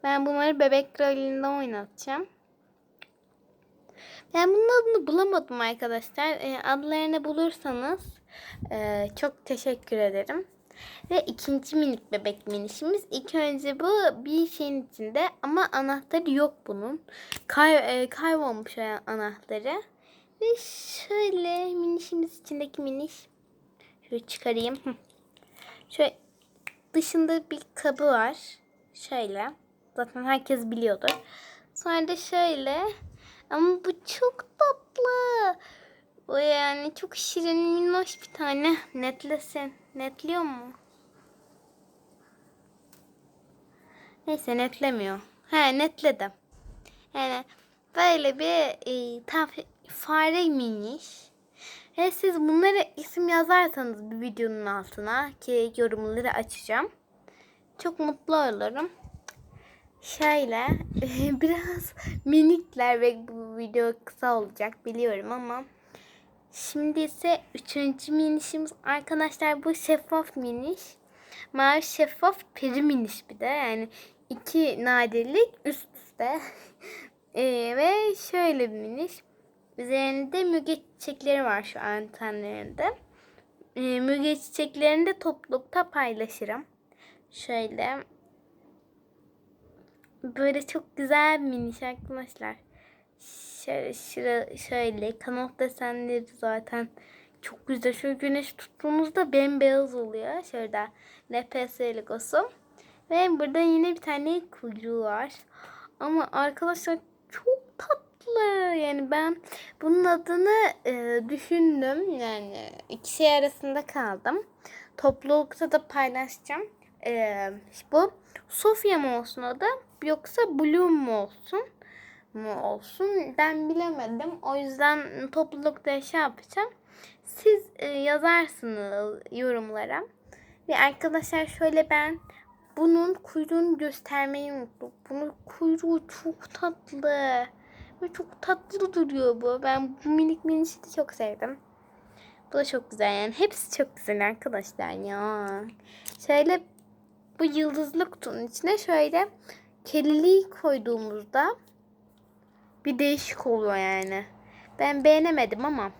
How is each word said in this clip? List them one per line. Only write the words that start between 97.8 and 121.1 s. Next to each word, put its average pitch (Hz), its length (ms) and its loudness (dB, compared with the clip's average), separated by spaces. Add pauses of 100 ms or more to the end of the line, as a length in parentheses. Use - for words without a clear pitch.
Şöyle 277 200 -4
güneş 277 400 -2
tuttuğunuzda 311 800 -2
bembeyaz 277 640 4
oluyor. 233 480 -6
Şurada 220 440 -6 (440)
L 240 160 -4
P 254 200 -4
S 240 280 -4
logosu. 233 560 -2 (580)
Ve 339 300 4
burada 294 200 0
yine 330 300 6
bir 339 120 -4
tane 311 400 -2 (100)
kuyruğu 226 480 -8
var. 220 340 -4 (680)
Ama 302 320 0
arkadaşlar 330 680 0 (300)
çok - 480 -2
tatlı. - 640 -2 (340)
Yani 285 360 -2
ben 320 300 0 (400)
bunun 349 240 4
adını, 359 680 4 (120)
e, 240 440 0
düşündüm. 302 880 2
Yani 208 500 -8 (200)
iki - 240 -10
şey 302 220 8
arasında 277 500 0
kaldım. 247 600 -4 (500)
Toplulukta 294 760 2
da 302 160 2
paylaşacağım. 269 800 -4 (360)
E, 208 460 -2 (400)
bu 339 200 6 (380)
Sofia 427 480 2
mı 262 220 0
olsun 240 220 -12
adı 247 240 -4 (380)
yoksa 302 380 0 (180)
Bloom 330 340 6
mu 254 240 2